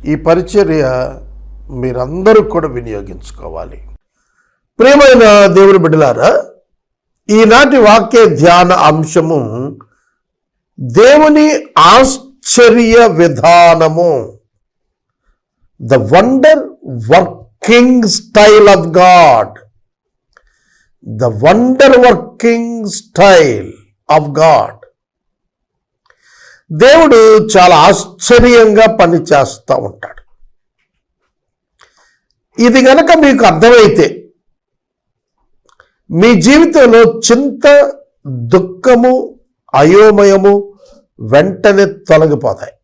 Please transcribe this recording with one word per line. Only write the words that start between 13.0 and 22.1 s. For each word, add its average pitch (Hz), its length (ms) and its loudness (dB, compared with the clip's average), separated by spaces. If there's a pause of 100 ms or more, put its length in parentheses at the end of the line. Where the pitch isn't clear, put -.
విధానము, 160 1300 0 (1400)
the 123 180 -2
wonder 247 580 0 (540)
working 240 960 0
style 208 640 2
of 190 140 2 (100)
God, 170 560 2 (1600)
the 113 240 -8 (140)
wonder 254 540 0
working 233 880 -2